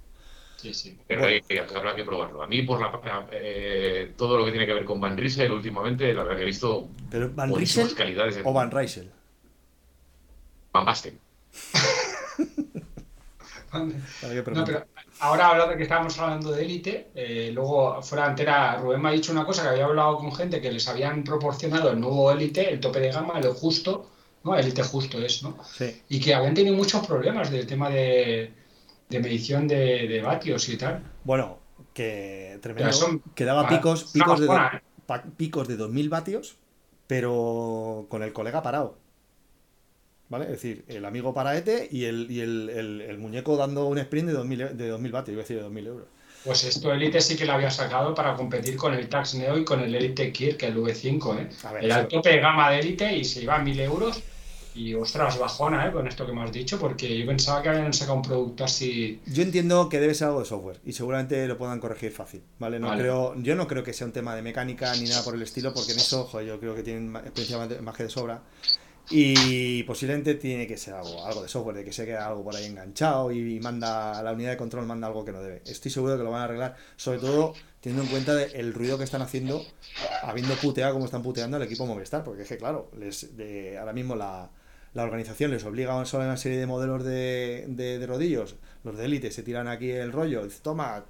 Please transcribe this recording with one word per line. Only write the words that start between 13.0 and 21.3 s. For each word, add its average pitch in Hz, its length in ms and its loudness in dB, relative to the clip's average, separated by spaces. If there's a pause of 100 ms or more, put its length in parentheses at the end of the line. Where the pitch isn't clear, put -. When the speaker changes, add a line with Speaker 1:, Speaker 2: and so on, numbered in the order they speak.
Speaker 1:
No, 160 160 -2 (340)
Speaker 3:
Para 120 120 -6
que 127 80 -2
pregunte. 151 320 0
Speaker 1:
pero 151 120 -4 (340)
ahora 160 300 8
hablando, 170 280 6
que 165 60 0
estábamos 165 340 0
hablando 156 340 -2
de 147 140 0
Elite, 180 480 -6
eh, 117 400 -4
luego 135 480 2
fuera 147 220 -2
de 143 80 4
antena, 143 460 4
Rubén 127 220 2
me 151 100 2
ha - 20 2
dicho 156 200 2
una 156 140 2
cosa, - 160 0
que 147 80 2
había 131 160 4
hablado 151 320 4
con 147 160 -6
gente 175 260 -2
que 123 120 -2
les 117 160 -2
habían 139 360 -2
proporcionado 147 680 2